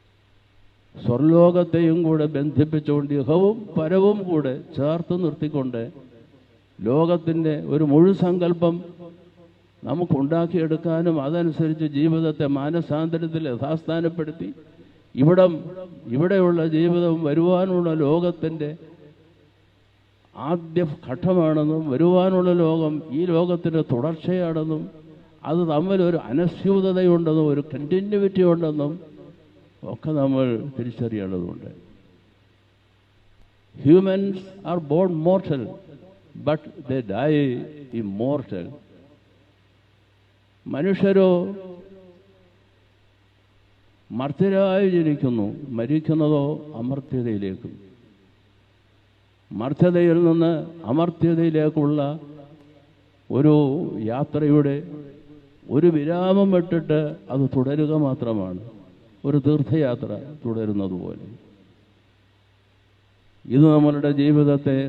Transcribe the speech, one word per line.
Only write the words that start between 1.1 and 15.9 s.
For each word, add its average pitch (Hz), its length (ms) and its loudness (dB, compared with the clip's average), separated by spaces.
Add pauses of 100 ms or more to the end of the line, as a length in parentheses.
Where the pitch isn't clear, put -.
കൂടെ 156 280 2
ബന്ധിപ്പിച്ചുകൊണ്ട് 147 840 0
ഇഹവും 185 360 2 (200)
പരവും 190 420 2 (100)
കൂടെ 143 240 0 (240)
ചേർത്ത് 160 460 -2
നിർത്തിക്കൊണ്ട് 147 600 -4 (1040)
ലോകത്തിൻ്റെ 165 680 0 (180)
ഒരു 156 200 2
മുഴുസങ്കല്പം 175 840 4 (1120)
നമുക്കുണ്ടാക്കിയെടുക്കാനും 165 1300 -2 (100)
അതനുസരിച്ച് 160 600 -2 (120)
ജീവിതത്തെ 160 480 0 (120)
മാനസാന്തരത്തിൽ 160 840 -4 (100)
യഥാസ്ഥാനപ്പെടുത്തി 160 960 -4 (720)
ഇവിടം, 180 300 6 (640)